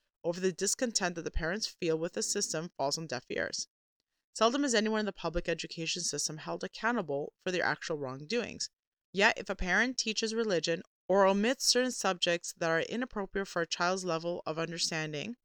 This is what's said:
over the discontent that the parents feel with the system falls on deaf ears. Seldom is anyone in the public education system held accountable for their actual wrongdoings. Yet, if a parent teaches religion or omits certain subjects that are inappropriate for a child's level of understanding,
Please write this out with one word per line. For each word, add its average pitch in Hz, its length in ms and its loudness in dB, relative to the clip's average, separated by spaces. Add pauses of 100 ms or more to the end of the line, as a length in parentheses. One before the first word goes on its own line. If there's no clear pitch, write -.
(240)
over 170 160 0
the 185 140 2
discontent 196 600 0
that 165 80 -6
the 160 60 -6
parents 180 380 -2
feel 160 300 0
with 165 160 -2
the 220 100 -2
system 175 540 -2
falls 143 200 0
on 165 80 -6
deaf 127 240 -6
ears. - 380 -4 (640)
Seldom 240 300 4
is 262 100 2
anyone 214 280 2
in 214 40 -2
the 196 60 -2
public 175 380 -2
education 165 520 -4
system 156 360 -2
held 170 260 -6
accountable 190 680 -2 (100)
for 185 80 0
their 180 140 2
actual 147 320 -2
wrongdoings. 147 720 -4 (420)
Yet, 196 260 4
if - 120 -4
a 196 60 -4
parent 208 420 0
teaches 220 360 -2
religion 185 500 0 (260)
or 196 160 8
omits 202 420 4
certain 247 240 4
subjects 180 680 0
that 170 120 0
are 165 100 4
inappropriate 196 720 -4
for 175 120 -2
a 165 60 0
child's 185 380 0
level 170 400 -2
of 151 120 -2
understanding, 165 880 -4